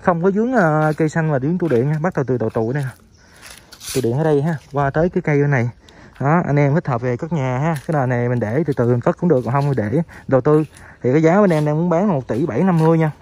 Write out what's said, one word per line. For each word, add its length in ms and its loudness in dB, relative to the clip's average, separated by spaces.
Không 220 0
có 100 4
vướng, 200 -2
à, 440 2
cây 120 0
xanh 220 -2
và 80 0
vướng 180 -2
trụ 100 -2
điện 240 0
nha. 100 -2
Bắt 140 -2
đầu 100 -2
từ 120 -2
đầu 120 -2
trụ 240 -2
đây 100 -4
nè. 60 -6
Trụ 240 -6
điện 140 0
ở 60 -2
đây 180 2
ha, 140 -2
qua 160 0
tới 200 0
cái 120 -4
cây 200 0
bên 100 2
này. 180 0
Đó, 260 2
anh 140 0
em 140 2
thích 140 0
hợp 140 -2
về 160 -2
cất 160 -6
nhà 240 -2
ha. 180 -2
Cái 120 -2
nền 100 0
này 200 0
mình 100 0
để 280 -2
từ 60 -2
từ 140 0
mình 140 2
cất 160 0
cũng 120 0
được, 160 4
còn 80 -4
không 120 0
thì 100 0
để 260 -2
đầu 140 2
tư. 220 4
Thì 80 2
cái 100 4
giá 200 4
bên 80 4
em 160 2
đang 120 0
muốn 120 -2
bán 180 0
là 60 0
một 140 -4
tỷ 180 -2
bảy 180 -2
năm 160 2
mươi 180 4
nha. 140 0